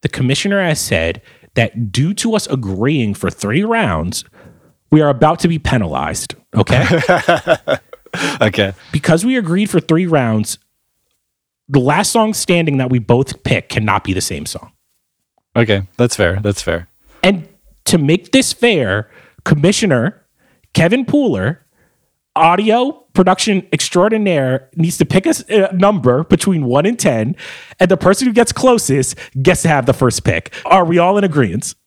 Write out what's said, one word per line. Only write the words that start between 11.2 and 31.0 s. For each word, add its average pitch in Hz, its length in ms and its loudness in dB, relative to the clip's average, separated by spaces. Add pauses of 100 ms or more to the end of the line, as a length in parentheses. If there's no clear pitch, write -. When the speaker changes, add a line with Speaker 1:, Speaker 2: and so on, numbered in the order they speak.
Speaker 1:
the 139 120 4
last 151 320 0
song 220 200 0
standing 165 460 0
that 127 100 -2
we 127 100 0
both 120 440 0
pick - 260 -2
cannot 101 360 -2
be 95 100 -2
the 90 80 -4
same - 240 -8
song. - 260 -14 (840)
Speaker 2:
Okay, 107 280 2 (160)
that's 123 180 0
fair. 92 240 0
That's 104 220 -4
fair. 85 260 -4 (340)
Speaker 1:
And 180 240 0 (400)
to 180 120 2
make 156 340 0
this - 220 0
fair, 120 560 0 (340)
Commissioner 151 800 0 (480)
Kevin 208 320 2
Pooler, 170 540 -2 (760)
audio 214 560 2 (200)
production 185 580 2
extraordinaire, 175 1080 0
needs 165 220 -2
to 190 60 4
pick - 220 0
a 330 40 0
s-, - 180 -4
a 196 260 2
number 170 500 2
between 165 420 0
one 139 200 2
and 233 120 -2
ten, 117 360 0 (460)
and 185 100 4
the 185 60 4
person 196 320 2
who 240 40 -2
gets 233 200 2
closest 165 640 0 (260)
gets 170 200 2
to 170 60 2
have 139 180 2
the 113 80 4
first - 300 0
pick. 82 300 -4 (120)
Are 180 180 4
we 170 140 0
all 185 200 2